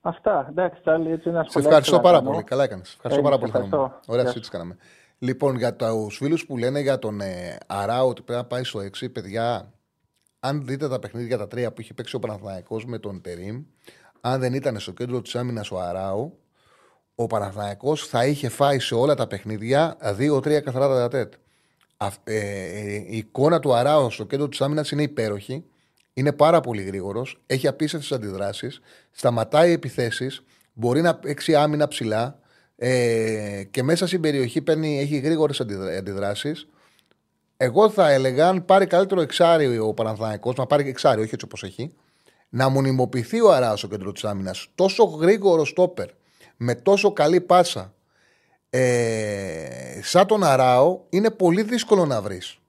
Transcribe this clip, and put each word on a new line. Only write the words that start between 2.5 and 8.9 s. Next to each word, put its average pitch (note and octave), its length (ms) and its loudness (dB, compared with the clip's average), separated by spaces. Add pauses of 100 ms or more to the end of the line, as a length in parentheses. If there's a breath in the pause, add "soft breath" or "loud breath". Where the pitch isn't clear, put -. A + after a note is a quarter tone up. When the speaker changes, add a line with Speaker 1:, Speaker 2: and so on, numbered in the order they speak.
Speaker 2:
έκανες. G2 300 -10
Ευχαριστώ C#3 260 -2
Speaker 1:
Ε, C#3 100 2
Speaker 2:
πάρα C#3 40 4
Speaker 1:
σε B2+ 60 2
Speaker 2:
πολύ, A2+ 120 -6
Θανό. B2 120 0
Speaker 1:
ευχαριστώ. C3 360 -4 (120)
Speaker 2:
Ωραία B2 100 0
Speaker 1:
Γεια B2+ 100 0
Speaker 2:
συζήτηση A2+ 120 -10
Speaker 1:
σου. - 140 -12
Speaker 2:
κάναμε. F2 180 -12 (420 soft breath)
Λοιπόν, B2+ 380 -2
για A#2 200 -2
τους A2 400 -4
φίλους D#3 300 -2
που C3+ 100 -10
λένε B2+ 240 -2
για C3+ 180 0
τον, G#2 220 -6
ε, F2+ 360 -8 (100)
Αράο A2+ 420 0
ότι A#2+ 140 -6
πρέπει A#2+ 180 -6
να B2 60 -10
πάει B2 180 -6
στο A2+ 160 -8
έξι, G2 300 -10